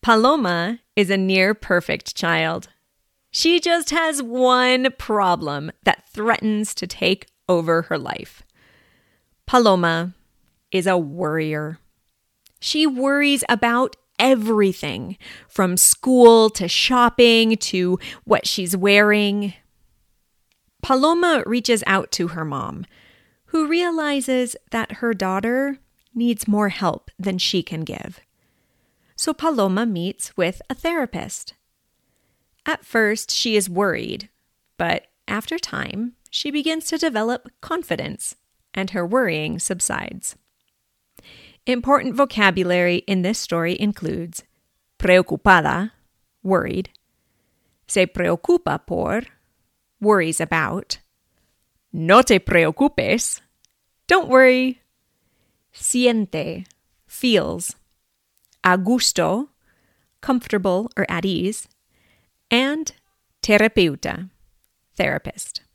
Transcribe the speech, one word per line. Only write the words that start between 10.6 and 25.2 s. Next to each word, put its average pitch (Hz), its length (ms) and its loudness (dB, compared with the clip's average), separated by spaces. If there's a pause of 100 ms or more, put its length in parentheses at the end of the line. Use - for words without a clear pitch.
is 185 160 -2
a 185 100 2
worrier. 156 840 -4 (800)
She 311 260 0
worries 277 640 0
about 233 480 0 (220)
everything, 208 1000 0 (300)
from 185 300 0
school 233 760 8
to 202 160 -6
shopping 233 880 4
to 180 400 -2 (280)
what - 240 0
she's 185 280 -4
wearing. 202 800 2 (1300)
Paloma 320 640 2
reaches 233 400 0
out 190 240 -2
to 170 180 -4
her 165 160 -8
mom, 139 400 -8 (640)
who 311 220 -2
realizes 294 880 -2 (160)
that 226 220 -6
her 233 200 -4
daughter 233 640 -2 (380)